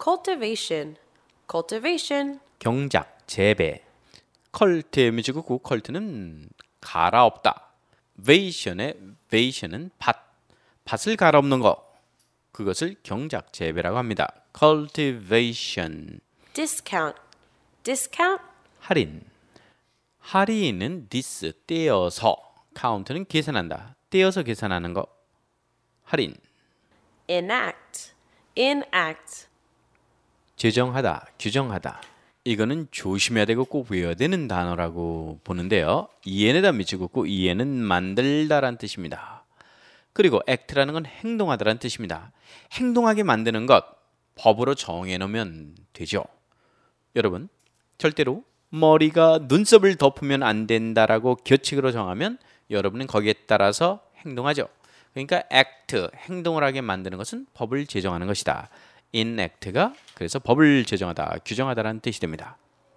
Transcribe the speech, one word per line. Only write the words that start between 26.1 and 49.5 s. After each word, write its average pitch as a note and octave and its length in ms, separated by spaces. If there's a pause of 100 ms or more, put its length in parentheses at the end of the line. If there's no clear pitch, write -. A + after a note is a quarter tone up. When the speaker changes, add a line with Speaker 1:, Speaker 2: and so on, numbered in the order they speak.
Speaker 1:
Enact, F3+ 840 (440)
enact. A3 880 (1120)
Speaker 2:
제정하다, B2 720 (100)
규정하다. A2 640 (420)
이거는 B2 460
조심해야 G2+ 540
되고 A2+ 200
꼭 B2+ 260
외워야 F2 240
되는 D3+ 340
단어라고 E2+ 960
보는데요. F#2 640 (160)
이엔에다 A#2+ 480
밑줄 G2 260
긋고, F#2 280
이엔은 F#2 420
만들다란 B2+ 1120
뜻입니다. - 640 (680)
그리고 E3 360
act라는 C#3 440
건 D#3+ 140
행동하다란 C#3 720
뜻입니다. G2+ 540 (400)
행동하게 A#3 500
만드는 A2+ 440
것, B2+ 180 (500)
법으로 A#2+ 400
정해놓으면 F#2 1040 (160)
되죠. F2+ 320 (920)
여러분, G#2+ 320 (500)
절대로 D3+ 460 (260)
머리가 D#3+ 800
눈썹을 G3 480